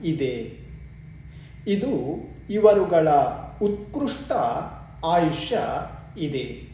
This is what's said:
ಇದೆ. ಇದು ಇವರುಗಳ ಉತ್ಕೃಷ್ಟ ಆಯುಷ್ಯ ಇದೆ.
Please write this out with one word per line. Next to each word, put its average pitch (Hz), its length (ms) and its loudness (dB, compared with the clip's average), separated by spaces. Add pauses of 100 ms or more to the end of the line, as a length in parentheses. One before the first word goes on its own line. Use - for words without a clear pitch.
ಇದೆ. 127 600 -4 (1040)
ಇದು 208 540 -2 (300)
ಇವರುಗಳ 196 580 6 (540)
ಉತ್ಕೃಷ್ಟ 220 720 -2 (720)
ಆಯುಷ್ಯ 165 540 2 (580)
ಇದೆ. 139 580 -6